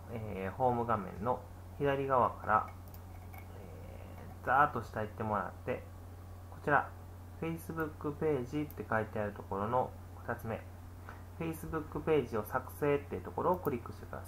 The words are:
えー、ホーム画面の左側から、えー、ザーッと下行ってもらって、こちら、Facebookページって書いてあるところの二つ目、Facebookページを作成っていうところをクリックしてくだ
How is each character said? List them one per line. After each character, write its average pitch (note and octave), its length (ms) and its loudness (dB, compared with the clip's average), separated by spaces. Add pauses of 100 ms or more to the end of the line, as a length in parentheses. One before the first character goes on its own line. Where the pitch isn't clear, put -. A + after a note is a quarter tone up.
(100)
え F#2+ 420 -2
ー、 - 20 -8
ホ B2+ 140 4
ー - 20 6
ム A#2+ 140 4
画 A#2 120 4
面 F#2+ 100 -2 (160)
の B2 160 2 (400)
左 C#3 260 4
側 B2+ 240 8
か - 160 -6
ら、 G#2+ 220 6 (680)
え - 60 -12 (1040)
ー、 - 20 -4
ザ B2+ 60 4
ー C#3+ 180 8
ッ - 20 -2
と A#2 120 -2
下 - 160 -4
行 G#2+ 80 0
っ - 0 -
て G#2+ 160 -4
も G#2 140 2
ら F#2 80 2
っ F2+ 60 -6 (140)
て、 - 160 0 (680)
こ - 120 -12
ち - 60 2
ら、 C#3+ 180 6 (540)
Facebook E3 800 -2
ペ D#3+ 80 4
ー C3 180 4
ジ D3+ 160 0
っ D3+ 60 2
て - 200 -8
書 A2 140 4
い G#2+ 40 2
て A2 140 -4
あ G#2 60 2
る G#2 60 -2
と G2 100 -10
こ F#2 140 -4
ろ G2+ 120 2
の B2 220 4 (340)
二 A#2 120 -2
つ - 100 -10
目、 A2 160 -2 (800)
Facebook D#3+ 640 -4
ペ D#3 180 8
ー A#2+ 100 0
ジ A2+ 80 0
を G#2 80 2
作 - 340 -2
成 C#3+ 180 6
っ - 20 4
て - 160 -6
い - 20 -2
う F#2 60 -4
と - 80 -8
こ - 100 -2
ろ E3 120 6
を - 20 6
ク E3 160 2
リ A#2+ 80 0
ッ - 20 -6
ク - 120 -10
し - 60 -10
て - 60 -10
く - 60 -10
だ C2+ 160 -6